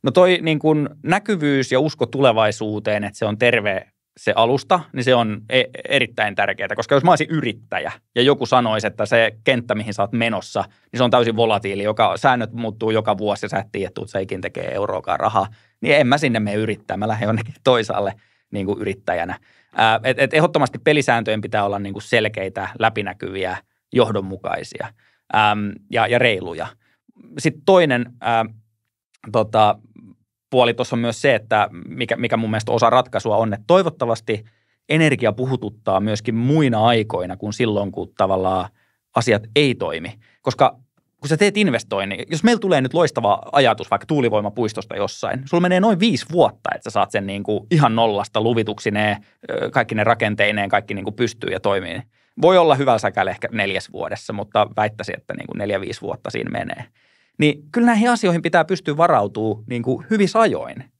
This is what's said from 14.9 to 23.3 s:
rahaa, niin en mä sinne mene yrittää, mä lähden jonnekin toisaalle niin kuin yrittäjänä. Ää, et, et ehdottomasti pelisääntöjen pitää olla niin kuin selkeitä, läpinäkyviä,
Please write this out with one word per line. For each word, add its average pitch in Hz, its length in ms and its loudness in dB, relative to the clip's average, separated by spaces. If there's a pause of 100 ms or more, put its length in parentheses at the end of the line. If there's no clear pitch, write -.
rahaa, 104 260 -2 (340)
niin 131 140 2
en 143 120 4
mä 139 120 2
sinne 123 220 0
mene 104 160 -2
yrittää, 104 400 -4
mä 104 120 -4
lähden 107 180 -2
jonnekin 110 280 -4 (100)
toisaalle 101 500 0 (360)
niin 98 160 -6
kuin 98 120 -4
yrittäjänä. 87 600 -6 (380)
Ää, 110 280 4
et, 127 140 0
et 135 160 0
ehdottomasti 151 440 2
pelisääntöjen 117 640 2
pitää 107 240 -2
olla 101 140 -2
niin 98 140 -8
kuin 104 100 -12
selkeitä, 104 680 -4 (100)
läpinäkyviä, 95 800 -4 (360)